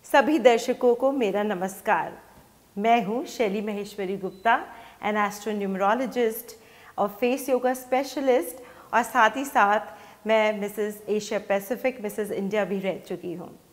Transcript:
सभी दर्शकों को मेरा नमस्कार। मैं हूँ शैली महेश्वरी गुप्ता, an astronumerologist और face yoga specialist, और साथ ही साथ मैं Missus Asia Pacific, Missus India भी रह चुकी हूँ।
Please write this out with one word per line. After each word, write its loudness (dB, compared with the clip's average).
सभी 4
दर्शकों 4
को 2
मेरा 0
नमस्कार। -2
मैं 4
हूँ -4
शैली -2
महेश्वरी -6
गुप्ता, 0
an 0
astronumerologist -2
और 0
face -2
yoga 0
specialist, 0
और 4
साथ 4
ही -4
साथ 4
मैं 2
Missus -6
Asia -2
Pacific, -2
Missus -6
India -2
भी -2
रह -2
चुकी -8
हूँ। -14